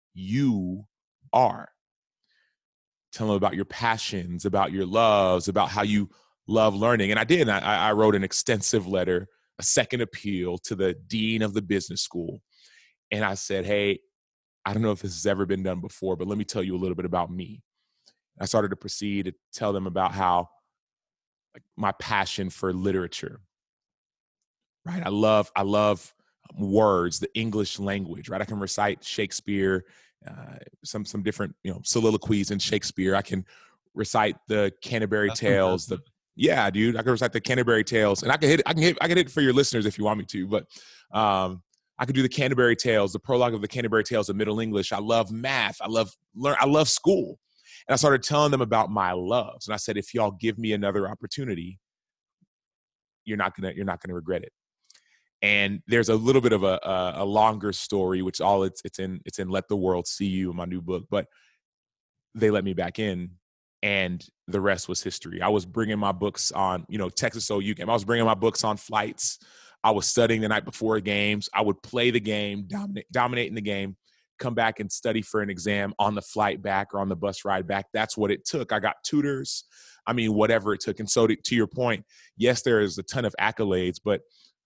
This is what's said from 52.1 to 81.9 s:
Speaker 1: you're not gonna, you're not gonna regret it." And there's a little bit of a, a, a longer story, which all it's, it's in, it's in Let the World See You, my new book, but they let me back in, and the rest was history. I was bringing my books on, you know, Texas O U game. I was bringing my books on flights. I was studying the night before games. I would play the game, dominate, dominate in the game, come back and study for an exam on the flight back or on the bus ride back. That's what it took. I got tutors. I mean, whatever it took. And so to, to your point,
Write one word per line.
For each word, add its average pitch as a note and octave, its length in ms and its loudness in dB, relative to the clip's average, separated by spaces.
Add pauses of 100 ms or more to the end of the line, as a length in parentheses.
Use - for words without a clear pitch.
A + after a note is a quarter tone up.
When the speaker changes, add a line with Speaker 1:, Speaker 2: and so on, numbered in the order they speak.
Speaker 1:
you're G#2+ 120 -6
not F#2+ 200 0
gonna, F#2+ 180 -6
you're G2 100 -6
not F2+ 160 -4
gonna F#2 140 -10
regret F2 280 -4
it." - 100 -16 (920)
And G2+ 440 2
there's A2+ 220 4
a A2+ 60 4
little B2 260 4
bit A#2 120 4
of G2+ 100 4
a, F#2 200 2
a, F#2 340 -2
a F#2+ 80 -2
longer G#2+ 480 2
story, F#2 500 0
which F#2 180 -4
all G2 220 4
it's, F#2+ 220 -4
it's - 140 -12
in, F#2 260 -6
it's - 140 -12
in F#2+ 100 -4
Let F#2+ 200 -4
the G#2 80 0
World F#2 300 0
See - 200 -4
You, F#2 260 -2
my F2 120 -8
new F2+ 160 -6
book, F2 300 -6
but G2+ 160 -2 (1080)
they A2 160 4
let G2+ 140 2
me G2 80 -2
back F2 280 -4
in, F2+ 320 -4 (500)
and F#2+ 420 -2 (220)
the F#2+ 140 -2
rest F#2+ 280 0
was F2+ 140 -4
history. F2 400 -10
I F#2 60 2
was G#2 180 2
bringing G#2+ 320 -2
my G2+ 140 0
books F#2+ 400 -4
on, F#2 360 0
you G#2+ 100 -6
know, F#2 120 -4
Texas A2+ 400 -4
O G#2 80 0
U G2+ 160 -2
game. F2+ 160 -6
I A#2 40 2
was G#2+ 100 0
bringing A#2 220 2
my A2 80 6
books G#2+ 280 0
on G#2+ 140 0
flights. - 640 -4 (420)
I A2 80 4
was G2+ 160 2
studying A2+ 340 4
the G#2+ 80 0
night G#2+ 160 0
before A2+ 360 -2
games. G#2 520 0
I G2+ 100 2
would G2+ 200 0
play A#2+ 300 2
the A#2 80 4
game, G#2 480 -4
dominate, G3 420 -8
dominate B2 380 0
in G#2+ 80 -10
the A2 40 -6
game, G2 360 -4 (420)
come A#2+ 160 -4
back A2+ 240 0
and G2+ 120 -8
study A2 320 -2
for G#2+ 200 -2
an G2+ 80 -4
exam G2+ 480 -2
on G#2 160 2
the G2+ 80 -4
flight G2+ 400 -2
back G2 320 -2
or G2+ 60 -2
on G2 80 -2
the F#2 80 -2
bus F#2+ 280 -4
ride F#2+ 220 -2
back. G2 260 -4
That's A2 240 -2
what G#2 140 2
it - 140 -4
took. C3 280 -4
I A2 60 2
got G#2 260 -2
tutors. C#3+ 600 -2 (420)
I A2 60 0
mean, A2+ 220 0
whatever G#2+ 380 4
it F#2+ 80 -4
took. G#2 200 -4
And G#2+ 100 -4
so A#2 160 4
to, A2 80 4
to - 220 -2
your A2 100 4
point, A#2 380 -2 (320)